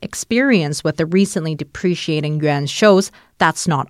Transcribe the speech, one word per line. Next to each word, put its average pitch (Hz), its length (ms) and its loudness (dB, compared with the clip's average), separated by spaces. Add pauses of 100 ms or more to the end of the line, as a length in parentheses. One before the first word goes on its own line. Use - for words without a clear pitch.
experience 226 840 0
with 156 140 -2
the 160 80 0
recently 170 500 0
depreciating 151 880 -4
yuan 147 240 0
shows, 196 440 4 (280)
that's 165 320 0
not 139 200 -2